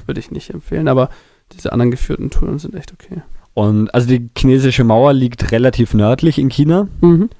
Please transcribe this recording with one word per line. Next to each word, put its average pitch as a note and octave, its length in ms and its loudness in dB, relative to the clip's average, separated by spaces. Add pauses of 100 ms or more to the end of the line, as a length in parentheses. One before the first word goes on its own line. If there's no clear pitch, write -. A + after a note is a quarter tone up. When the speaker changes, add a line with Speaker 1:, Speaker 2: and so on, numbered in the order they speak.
Speaker 1:
würde - 140 -8
ich - 120 -14
nicht - 200 -14
empfehlen, D#3 360 -6
aber C3 220 0 (440)
diese - 200 -10
anderen A#2+ 180 2
geführten C3 380 -4
Touren - 280 0
sind D3 160 -12
echt E3 200 -16
okay. - 280 -16 (320)
Speaker 2:
Und G#2+ 400 0
also B2 140 0
die A#2+ 300 0
chinesische C3 460 2
Mauer A#2+ 300 4
liegt B2+ 380 -2
relativ A#2+ 420 0
nördlich A#2+ 460 2
in C3+ 100 0
China. D#3+ 380 0 (140)
Speaker 1:
Mhm. F3 280 4 (100)